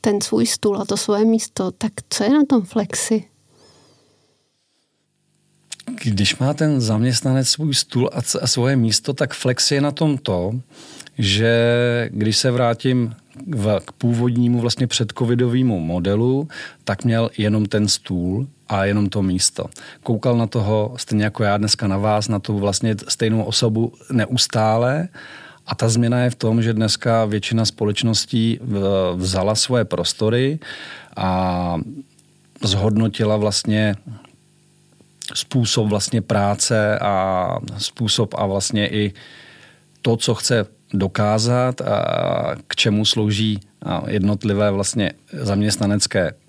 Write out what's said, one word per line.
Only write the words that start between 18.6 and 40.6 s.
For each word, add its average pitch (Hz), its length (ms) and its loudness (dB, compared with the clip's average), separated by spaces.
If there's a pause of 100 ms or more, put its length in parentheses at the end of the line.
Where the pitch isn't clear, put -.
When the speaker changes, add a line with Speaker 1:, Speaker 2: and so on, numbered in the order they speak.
Speaker 2:
a 98 180 0
jenom 101 240 2
to 104 120 -2
místo. 92 440 0 (380)
Koukal 120 340 2
na 117 100 2
toho, 107 500 0
stejně 107 260 0
jako 110 200 0
já 101 140 2
dneska 107 300 0
na 98 100 0
vás, 107 300 0
na 107 120 0
tu 104 200 -4
vlastně 101 360 0 (120)
stejnou 110 360 0
osobu 113 500 0 (180)
neustále. 120 960 0 (600)
A - 80 -4
ta 120 140 0
změna 120 340 2
je 127 60 2
v 120 60 -6
tom, 113 260 2
že 113 120 2
dneska 113 520 2
většina 107 400 0
společností 113 960 0
v-, 98 540 0
vzala 92 400 0
svoje 117 300 0
prostory 123 720 -2 (580)
a 90 600 -2 (880)
zhodnotila 107 720 0
vlastně 107 580 0 (1400)
způsob 117 540 0
vlastně 107 340 0
práce 104 800 0
a 92 580 0 (200)
způsob 104 600 -2
a 107 80 0
vlastně 98 420 -2
i 104 260 0 (880)
to, 113 160 2
co 113 180 0
chce 110 300 0 (280)